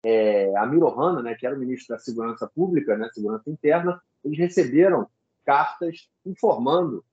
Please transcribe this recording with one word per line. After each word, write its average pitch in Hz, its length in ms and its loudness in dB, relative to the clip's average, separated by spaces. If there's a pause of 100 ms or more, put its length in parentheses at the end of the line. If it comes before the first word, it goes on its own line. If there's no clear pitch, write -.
é, 107 540 2
Amir 131 240 2
Ohana, 143 400 0
né, 120 140 -6
que 127 100 -12
era 127 100 -4
o 139 40 -10
ministro 127 360 -8
da 110 60 -16
Segurança 113 460 -8
Pública, 151 500 0
né, 110 160 -6
Segurança 110 340 -6
Interna, 170 540 0 (240)
eles 151 140 -4
receberam 170 680 2 (380)
cartas 165 640 -2 (180)
informando 165 880 0